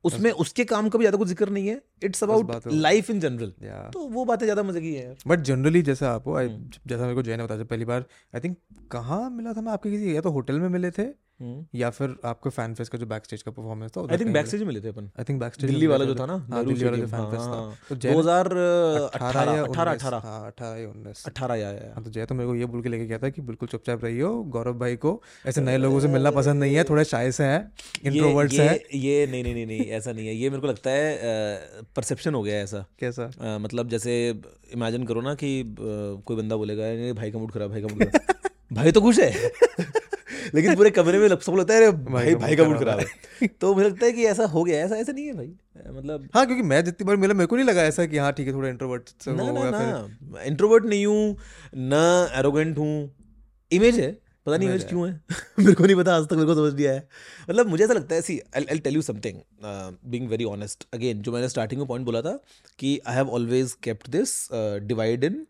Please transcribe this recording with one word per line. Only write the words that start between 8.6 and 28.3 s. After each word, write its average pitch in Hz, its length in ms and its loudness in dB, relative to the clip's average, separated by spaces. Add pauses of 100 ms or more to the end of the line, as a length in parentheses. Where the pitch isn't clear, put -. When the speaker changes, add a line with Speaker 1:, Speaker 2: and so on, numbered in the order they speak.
Speaker 2:
कहाँ 147 380 -6
मिला 233 240 -10
था 220 80 -8
मैं 226 100 -6
आपके 208 200 -6
किसी, 202 240 -2
या 160 60 -2
तो 175 100 -2
होटल 139 280 -2
में 180 100 -2
मिले 180 220 -2
थे 202 120 -4 (380)
Speaker 1:
हम्म। 127 240 -12 (100)
Speaker 2:
या 120 140 -2
फिर 127 260 -6 (100)
आपके 120 240 -6
फैन 113 240 -6
फेस्ट 117 180 -10
का 123 60 -8
जो 117 80 -8
बैकस्टेज 110 360 -10
का 110 100 -12
परफॉर्मेंस 110 460 -12
था, 180 40 -8
उधर 160 120 -4
Speaker 1:
I 175 40 0
think 220 160 -2
Speaker 2:
कहीं 147 100 2
Speaker 1:
backstage 208 240 -4
Speaker 2:
मिले। 113 120 -6
Speaker 1:
में - 20 -10
मिले 107 120 -8
थे - 0 -
अपन। 110 300 -12
Speaker 2:
I - 20 -6
think 139 140 -2
backstage 120 280 -4
Speaker 1:
दिल्ली 151 200 4
Speaker 2:
में 147 40 4
Speaker 1:
वाला 139 140 4
Speaker 2:
मिले 135 80 -2
Speaker 1:
जो 131 60 -4
Speaker 2:
थे। - 20 -4
Speaker 1:
था 127 40 -4
ना, 165 80 -6
Speaker 2:
हाँ, 143 160 -8
Speaker 1:
नेहरू 240 200 -2
Speaker 2:
दिल्ली 123 160 0
वाला 120 120 0
जो 107 100 -4
Speaker 1:
स्टेडियम, 110 220 -6
Speaker 2:
फैन 113 80 -4
फेस्ट 120 120 -8
Speaker 1:
हाँ, 117 80 -6
Speaker 2:
था। 113 40 -8
Speaker 1:
हाँ। 107 140 -12 (140)
Speaker 2:
तो 139 60 -6
जैन 127 180 0
Speaker 1:
दो 160 60 6
हज़ार 170 260 4
अठारह, 165 840 0
Speaker 2:
अठारह 143 280 2
या 147 60 0
Speaker 1:
अठारह, 165 280 0
Speaker 2:
उन्नीस, 127 140 -4
Speaker 1:
अठारह। 123 120 -4
Speaker 2:
हाँ, 107 300 -10
अठारह 113 320 -12
या 110 100 -12
उन्नीस। 104 360 -18
Speaker 1:
अठारह, 123 300 -4
या, 104 120 -4
या, 101 60 -8
या। 107 220 -14
Speaker 2:
हाँ, 110 80 -10
तो 113 80 -14
जय 113 140 -6
तो 131 100 -6
मेरे 123 120 -4
को 123 80 -2
ये 120 100 -2
बोल 120 180 -8
के 123 60 -4
लेके 117 160 -4
गया 113 120 -6
था 135 120 -4
कि 147 120 -10
बिल्कुल 120 280 -10
चुपचाप 120 360 -6
रहिए, 117 180 -2
गौरव 139 500 -4
भाई 120 220 -4
को 156 280 -4 (220)
ऐसे 135 160 -2
नए 131 160 2
लोगों 135 220 4
से 147 80 2
मिलना 135 220 4
Speaker 1:
अ, 143 60 0
Speaker 2:
पसंद 143 240 4
नहीं 139 160 2
है, 156 80 4
थोड़े 151 220 4
शाय 127 260 -2
से 151 120 -2
हैं, 156 280 0 (340)
Speaker 1:
ये, 139 60 0
Speaker 2:
इंट्रोवर्ट्स 143 420 4